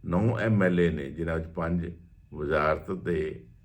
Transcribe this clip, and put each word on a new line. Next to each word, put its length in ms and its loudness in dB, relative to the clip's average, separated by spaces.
ਨੌ 320 2
ਐਮ 260 4
ਐਲ 160 4
ਏ 100 6
ਨੇ, 220 -4
ਜਿਨ੍ਹਾਂ 260 -4
ਵਿੱਚ 100 -4
ਪੰਜ 460 -4
ਵਜ਼ਾਰਤ 580 0
ਦੇ 540 -4